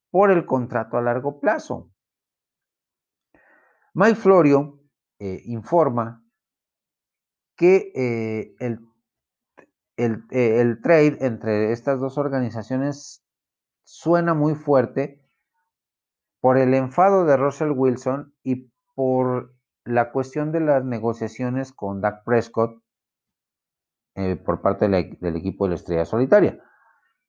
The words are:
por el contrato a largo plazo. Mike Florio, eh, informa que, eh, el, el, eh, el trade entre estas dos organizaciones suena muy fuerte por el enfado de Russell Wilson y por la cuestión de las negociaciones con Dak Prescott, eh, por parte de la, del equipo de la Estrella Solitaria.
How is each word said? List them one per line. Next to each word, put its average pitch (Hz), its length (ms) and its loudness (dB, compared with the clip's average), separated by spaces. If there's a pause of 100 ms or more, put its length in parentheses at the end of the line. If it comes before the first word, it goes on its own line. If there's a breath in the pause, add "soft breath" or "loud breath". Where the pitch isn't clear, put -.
por 196 220 4
el 175 140 2
contrato 123 520 -4
a 120 40 0
largo 127 380 -4
plazo. - 520 -6 (2000 soft breath)
Mike 208 220 4
Florio, 151 640 4 (400)
eh, 95 260 -10
informa 117 800 -2 (1300)
que, 185 400 4
eh, 113 640 -4
el, 120 200 -6 (1160)
el, 113 340 -2
eh, 120 320 2
el 120 200 0
trade 151 400 4
entre 110 500 -2
estas 127 280 -4
dos 131 180 -6
organizaciones 135 1080 -6 (600)
suena 170 500 0
muy 151 220 0
fuerte 139 680 -2 (1160)
por 127 160 4
el 131 160 2
enfado 175 520 2
de 139 120 4
Russell 143 340 -2
Wilson 131 720 -2
y 131 280 -6 (240)
por 127 600 -2 (280)
la 120 280 0
cuestión 151 400 -4
de 165 80 -2
las 147 240 2
negociaciones 123 880 -6
con 98 300 -8
Dak 104 240 -4
Prescott, 113 580 -2 (1300)
eh, 92 200 -4
por - 260 -4
parte 98 280 0
de - 20 0
la, 92 300 -2
del 85 160 -4
equipo 92 260 -4
de 95 60 2
la 90 60 -2
Estrella 85 280 -4
Solitaria. 131 580 2 (680 soft breath)